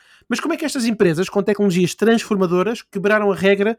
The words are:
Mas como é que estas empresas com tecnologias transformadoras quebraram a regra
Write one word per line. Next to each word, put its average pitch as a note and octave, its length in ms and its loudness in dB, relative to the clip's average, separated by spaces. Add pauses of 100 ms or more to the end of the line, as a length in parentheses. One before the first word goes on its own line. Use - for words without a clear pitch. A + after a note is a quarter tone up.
(280)
Mas A#3 120 -2
como D#4 140 -4
é D#4 40 -4
que D#4+ 80 -6
estas B3+ 200 -4
empresas F#3+ 440 0
com G3+ 120 -2
tecnologias F#3+ 540 0
transformadoras G3+ 840 0
quebraram G#3 500 0
a F#3 40 -2
regra G3 440 2